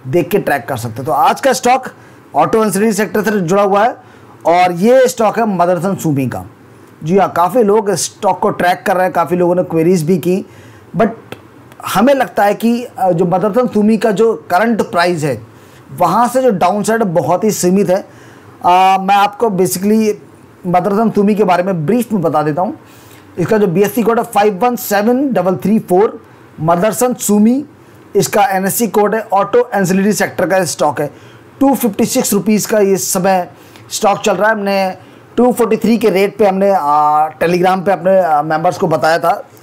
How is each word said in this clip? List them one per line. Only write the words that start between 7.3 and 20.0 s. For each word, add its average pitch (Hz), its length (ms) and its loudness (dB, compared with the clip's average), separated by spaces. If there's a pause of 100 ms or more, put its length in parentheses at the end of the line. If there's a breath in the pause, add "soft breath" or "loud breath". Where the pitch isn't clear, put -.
काफ़ी 180 300 2
लोग 208 280 2
इस 175 140 -4
stock - 360 -4
को 208 100 0
track 180 360 -2
कर 196 80 0
रहे 180 100 0
हैं, 185 80 -2
काफ़ी 175 240 -2
लोगों 175 180 2
ने 180 80 0
queries 170 400 0
भी 170 160 0
की, 180 260 -2 (520 loud breath)
but 214 120 2 (840)
हमें 240 200 4
लगता 233 300 -2
है 208 100 2
कि, 233 300 -2
अ, 185 260 -4
जो 175 140 0
मदरसन 190 420 0
सुमी 214 300 0
का 226 140 0
जो 220 400 0
current 214 320 0
price 175 420 -2
है, 123 180 -4 (560 loud breath)
वहाँ 196 300 2
से 254 140 -2
जो 254 80 4
downside 202 520 0
बहुत 175 420 0
ही 214 60 2
सीमित 185 400 0
है। 277 60 2
अ, - 1040 0
मैं 190 140 0
आपको 208 320 0
basically 202 640 0 (540)